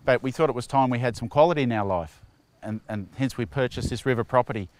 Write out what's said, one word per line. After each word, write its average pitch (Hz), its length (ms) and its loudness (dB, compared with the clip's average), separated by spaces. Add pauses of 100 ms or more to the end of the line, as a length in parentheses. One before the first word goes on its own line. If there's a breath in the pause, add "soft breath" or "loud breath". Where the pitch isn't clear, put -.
but 127 180 2
we 131 80 -2
thought 156 180 0
it 127 60 0
was 120 120 -6
time 135 240 2
we 123 80 0
had 120 180 -2
some 117 120 -8
quality 151 340 4
in 120 100 0
our 107 120 0
life, 90 380 -4 (400)
and, 107 260 -8
and 104 280 -8
hence 135 200 -4
we 120 100 -4
purchased - 440 -4
this - 160 -6
river 120 180 2
property. 117 440 0 (120)